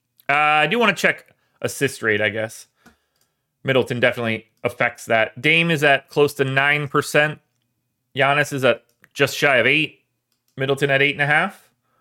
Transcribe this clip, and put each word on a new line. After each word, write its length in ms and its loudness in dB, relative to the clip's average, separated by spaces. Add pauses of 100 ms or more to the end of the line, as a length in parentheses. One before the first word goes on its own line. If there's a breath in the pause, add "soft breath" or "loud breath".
(300)
Uh, 40 0
I 340 2
do 100 -2
wanna 160 2
check 400 -4 (280)
assist 420 -4
rate, 180 0
I 80 0
guess. 380 -8 (960 soft breath)
Middleton 360 0
definitely 460 -2 (180)
affects 420 -4
that. 360 -2
Dame 300 2
is 120 -2
at 260 2
close 260 0
to 100 0
nine 420 -2
percent. 520 -2 (760)
Giannis 380 0
is 100 -4
at 200 2 (320)
just 200 0
shy 220 2
of 80 4
eight. 360 0 (540)
Middleton 360 -2
at 100 2
eight 140 0
and 80 -2
a 40 0
half. 440 -2 (300)